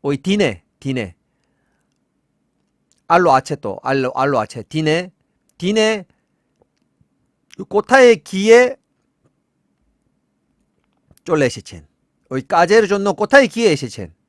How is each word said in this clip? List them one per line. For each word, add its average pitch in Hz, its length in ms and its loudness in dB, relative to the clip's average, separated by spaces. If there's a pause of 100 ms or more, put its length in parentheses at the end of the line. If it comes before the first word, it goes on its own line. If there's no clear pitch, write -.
오이 143 140 -4
디네, 175 480 -4 (160)
디네. 123 340 -8 (2000)
알로 170 220 4
아체 135 240 -2
또, 101 260 -10
알로, 131 320 -4
알로 135 240 -2
아체. 110 240 -8
디네, 160 480 -4 (480)
디네, 214 460 -2 (1600)
코타에 240 460 4
기에 226 600 2 (2500)
쫄레시첸. 120 640 -4 (420)
오이 131 120 -8
까제르 180 440 2
존노 196 280 -2
코타에 247 340 4
기에 220 240 0
에시첸. 107 420 -8 (140)